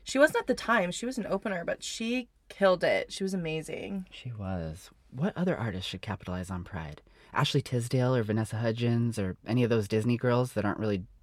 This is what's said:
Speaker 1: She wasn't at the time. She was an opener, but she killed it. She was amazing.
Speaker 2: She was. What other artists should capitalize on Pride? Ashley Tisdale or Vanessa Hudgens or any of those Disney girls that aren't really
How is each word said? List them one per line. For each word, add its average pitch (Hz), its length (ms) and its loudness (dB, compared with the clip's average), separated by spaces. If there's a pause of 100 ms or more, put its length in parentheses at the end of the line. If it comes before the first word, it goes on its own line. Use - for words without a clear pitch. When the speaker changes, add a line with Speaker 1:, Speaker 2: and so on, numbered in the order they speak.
Speaker 1:
She - 140 -2
wasn't 311 200 8
at 453 80 -2
the 240 80 4
time. 196 380 2
She 226 140 -6
was 254 120 -4
an 202 100 -4
opener, 190 360 -2
but - 180 -4
she 233 460 -4 (200)
killed 185 340 4
it. 120 300 2
She - 100 -6
was 190 120 -2
amazing. 180 760 -4
Speaker 2:
She - 220 -12
was. 92 580 -6 (200)
What 147 260 -2
other 180 200 0
artists 98 320 -4
should - 140 -8
capitalize 92 480 -6
on 90 140 -6
Pride? 78 380 -10 (300)
Ashley 143 300 2
Tisdale 127 540 0
or 120 60 2
Vanessa 110 340 -2
Hudgens 117 600 0
or 95 180 -2 (100)
any 120 160 2
of 113 80 4
those 110 180 2
Disney 113 280 2
girls 123 360 2
that 104 120 0
aren't 101 160 0
really 101 240 0 (180)